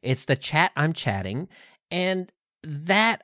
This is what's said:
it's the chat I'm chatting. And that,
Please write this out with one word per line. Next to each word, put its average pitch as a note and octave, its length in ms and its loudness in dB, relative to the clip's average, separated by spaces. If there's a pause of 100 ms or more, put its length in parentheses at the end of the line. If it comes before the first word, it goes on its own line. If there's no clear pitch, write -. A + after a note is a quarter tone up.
it's B2+ 220 -2
the C3 120 2
chat D#3+ 400 0
I'm D3+ 160 2
chatting. G2+ 560 -4 (420)
And F#3 420 -2 (300)
that, F#3 600 2